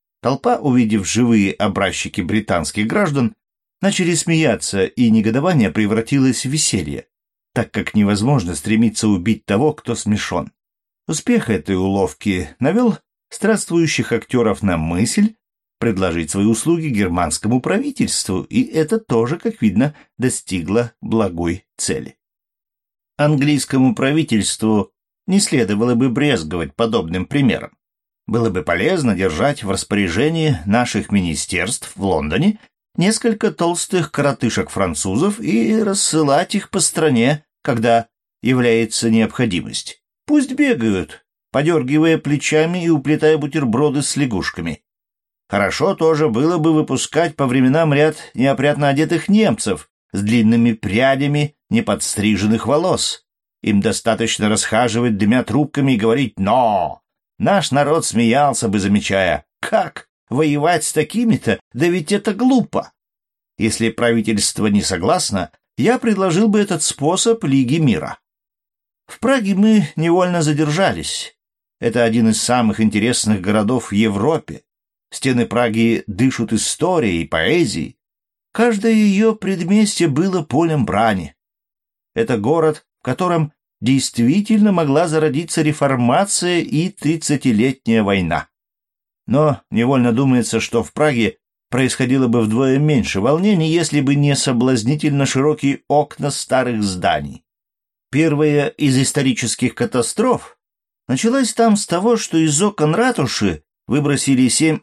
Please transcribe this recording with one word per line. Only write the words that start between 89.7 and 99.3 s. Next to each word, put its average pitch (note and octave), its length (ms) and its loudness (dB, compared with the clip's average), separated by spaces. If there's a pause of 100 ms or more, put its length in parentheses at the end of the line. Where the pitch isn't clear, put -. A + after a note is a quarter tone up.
невольно A#2+ 420 2
думается, B2 460 2
что A2+ 240 -2
в - 100 -10
Праге B2 460 0 (320)
происходило B2+ 580 0
бы A#2 120 2
вдвое C3 380 2
меньше C#3+ 420 2
волнений, D#3+ 500 2
если D#3 300 0
бы C#3 140 2
не C#3+ 200 2
соблазнительно C3 920 0
широкие C#3 600 0
окна C#3+ 440 -2
старых B2 520 -2
зданий. F2 640 -4 (640)
Первая D3 580 2
из C3+ 300 0
исторических B2+ 760 -2